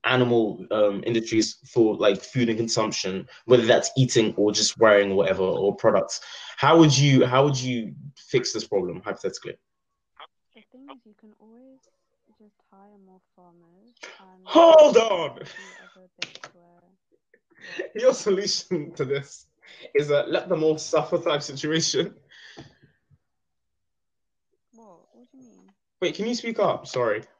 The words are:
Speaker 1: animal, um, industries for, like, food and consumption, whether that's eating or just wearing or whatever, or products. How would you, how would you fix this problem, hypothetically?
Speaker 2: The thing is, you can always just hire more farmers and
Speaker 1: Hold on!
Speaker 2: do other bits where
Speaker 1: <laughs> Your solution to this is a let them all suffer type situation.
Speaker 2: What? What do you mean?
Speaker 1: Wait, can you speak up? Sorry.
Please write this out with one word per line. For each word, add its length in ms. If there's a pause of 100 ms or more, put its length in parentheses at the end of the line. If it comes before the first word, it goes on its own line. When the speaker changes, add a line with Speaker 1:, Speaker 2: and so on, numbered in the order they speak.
Speaker 1:
animal, 640
um, 360
industries 500 (160)
for, 240
like, 240
food 300
and 80
consumption, 680 (200)
whether 180
that's 320
eating 400
or 160
just 260
wearing 340
or 20
whatever, 280
or 320
products. 460 (380)
How 200
would 180
you, 280
how 180
would 160
you 360 (200)
fix 380
this 160
problem, 340
hypothetically? 520 (1000)
Speaker 2:
The 60 (100)
thing 240
is, 120
you 120
can 220
always 400 (580)
just 140 (180)
hire 360
more 140 (140)
farmers 600 (260)
and 260
Speaker 1:
Hold 520
on! 380
Speaker 2:
do 60 (400)
other 260 (120)
bits 200 (120)
where 1400
Speaker 1:
<laughs> 0
Your 180
solution 840
to 100
this 400 (480)
is 160
a 180
let 220
them 120
all 140
suffer 400
type 240
situation. 720 (2500)
Speaker 2:
What? 240 (160)
What 180
do 60
you 60
mean? 280 (300)
Speaker 1:
Wait, 120
can 120
you 80
speak 240
up? 280
Sorry. 360 (180)